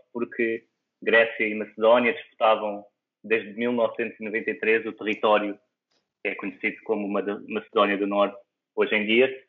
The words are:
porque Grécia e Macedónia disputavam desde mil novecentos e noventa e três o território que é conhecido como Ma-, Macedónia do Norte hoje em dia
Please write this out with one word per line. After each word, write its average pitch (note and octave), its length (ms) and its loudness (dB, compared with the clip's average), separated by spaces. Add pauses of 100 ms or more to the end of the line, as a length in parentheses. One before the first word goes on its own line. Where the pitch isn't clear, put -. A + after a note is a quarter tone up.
(120)
porque A2+ 520 -4 (380)
Grécia A2+ 440 2
e G#2+ 80 -4
Macedónia A2 600 2
disputavam G#2+ 720 0 (380)
desde G#2 320 -2
mil A#2+ 180 -2
novecentos A2+ 460 -2
e A2+ 60 -12
noventa G#2+ 260 -4
e G#2 40 -4
três A2 320 0
o G#2+ 60 -6
território G#2 640 0 (640)
que G2+ 80 -4
é F#2+ 40 -6
conhecido - 500 -6
como G#2 240 -2
Ma-, G2+ 400 -4
Macedónia G#2 500 0
do G2+ 80 -2
Norte G2+ 300 0 (380)
hoje G#2+ 200 0
em G#2 100 0
dia A#2+ 260 4 (180)